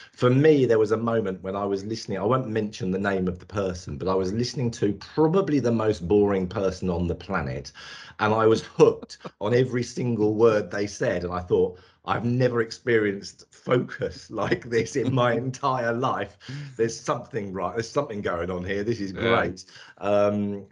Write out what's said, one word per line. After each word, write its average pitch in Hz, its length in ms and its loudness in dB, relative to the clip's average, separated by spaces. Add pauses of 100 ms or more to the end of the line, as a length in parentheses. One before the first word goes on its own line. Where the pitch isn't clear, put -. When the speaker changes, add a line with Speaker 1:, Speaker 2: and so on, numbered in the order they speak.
(140)
Speaker 1:
For 123 160 2
me, 139 360 6
there 113 140 4
was 107 120 2
a 110 60 4
moment 107 460 -2
when 95 140 -6
I 101 80 -2
was 98 200 -2
listening, 110 320 -6
I 92 60 -4
won't 127 240 0
mention 104 440 -4
the 95 80 -2
name 98 280 0
of 87 120 -4
the - 60 -20
person, 87 520 -4
but 87 100 -6
I 95 80 2
was 95 160 0
listening 120 400 -2
to 104 220 0
probably 151 640 2
the 117 140 2
most 110 340 0
boring 101 400 4
person 92 420 -2
on 87 180 0
the 85 80 -2
planet. 71 580 -6 (480)
And 107 120 4
I 110 140 4
was 113 160 6
hooked - 540 2 (120)
<laughs> - 120 -18
on 107 120 0
every 127 300 2
single 110 520 0
word 104 360 4
they 104 160 -2
said. 98 380 -2
And 87 80 -6
I 90 60 -4
thought, 92 400 0 (300)
I've - 160 -2
never 123 360 2
experienced 107 920 -2
focus - 800 -4
<laughs> 104 120 -4
like 117 260 -2
this 113 260 0
in 131 180 0
my 123 200 2
Speaker 2:
<laughs> 120 120 -2
Speaker 1:
entire 131 480 -2
life. 104 440 -4 (400)
There's 113 220 -2
something 110 540 -6
right. 92 220 -4
There's 113 140 -4
something 107 320 -4
going 87 280 -4
on 90 160 -6
here. 101 180 -4
This 110 160 -2
is 98 120 -6
Speaker 2:
Yeah. 95 100 -10
Speaker 1:
great. 92 440 0 (340)
Um, 101 720 0